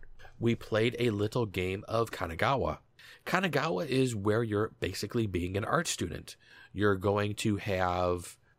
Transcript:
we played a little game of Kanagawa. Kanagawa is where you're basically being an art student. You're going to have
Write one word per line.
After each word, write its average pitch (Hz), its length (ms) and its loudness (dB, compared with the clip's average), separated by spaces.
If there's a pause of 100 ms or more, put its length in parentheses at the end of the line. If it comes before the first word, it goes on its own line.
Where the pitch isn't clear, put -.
(400)
we 117 160 2
played 113 420 0
a 120 140 2
little 107 340 0
game 92 420 -2
of 113 220 0
Kanagawa. 87 720 0 (440)
Kanagawa 175 600 0
is 131 300 2
where 104 260 2
you're 107 380 0
basically 107 480 -2
being 90 300 -2
an 101 60 -2
art 160 240 0
student. - 500 -6 (360)
You're 101 220 4
going 104 400 2
to 104 220 0
have 90 760 0 (240)